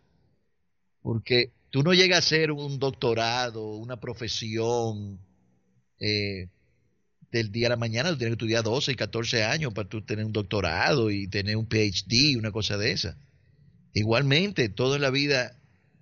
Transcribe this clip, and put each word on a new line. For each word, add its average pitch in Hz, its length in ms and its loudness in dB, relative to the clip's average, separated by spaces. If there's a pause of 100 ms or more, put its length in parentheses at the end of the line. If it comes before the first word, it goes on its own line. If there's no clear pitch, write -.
(1040)
porque 117 500 0 (180)
tú 135 120 2
no 180 120 4
llegas 180 240 6
a - 100 2
ser 160 220 2
un 143 280 -4
doctorado, 117 1000 -2
una 117 240 -12
profesión, 113 1200 -4 (800)
eh, 101 480 -2 (840)
del 113 220 0
día 117 160 2
a - 20 4
la 123 60 2
mañana. 117 340 -2
Tú 151 80 -2
tienes 117 140 -2
que 113 120 -4
estudiar 113 200 2
doce 117 280 0
y 117 40 -2
catorce 113 480 0
años 135 280 -2
para 101 160 -6
tú 110 140 -8
tener 107 220 -4
un 110 80 -4
doctorado 107 800 2
y 98 180 -4
tener 101 280 -2
un 110 100 -2
P 107 200 2
H - 200 -4
D, 131 300 4
una 110 140 -4
cosa 104 260 -2
de 110 160 0
esa. - 240 -6 (760)
Igualmente, 135 760 2
todo 131 280 0
en 143 60 0
la 135 80 2
vida, 139 500 0 (420)